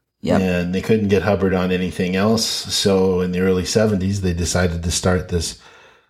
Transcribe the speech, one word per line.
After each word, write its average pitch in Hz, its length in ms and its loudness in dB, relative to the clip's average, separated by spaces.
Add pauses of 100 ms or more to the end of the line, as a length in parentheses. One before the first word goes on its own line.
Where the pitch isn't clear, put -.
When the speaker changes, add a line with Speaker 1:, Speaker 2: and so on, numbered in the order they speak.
(220)
Speaker 1:
Yep. 90 200 0
Speaker 2:
And 90 320 0
they 95 80 -2
couldn't 104 280 0
get 98 120 4
Hubbard 95 320 0
on 90 180 0
anything 90 440 -2
else. 110 280 2
So 95 800 0
in 90 120 -2
the 90 80 -2
early 92 240 2
seventies, 101 560 0
they 90 120 0
decided 87 500 -2
to 87 80 -2
start 90 380 0
this - 320 -6 (480)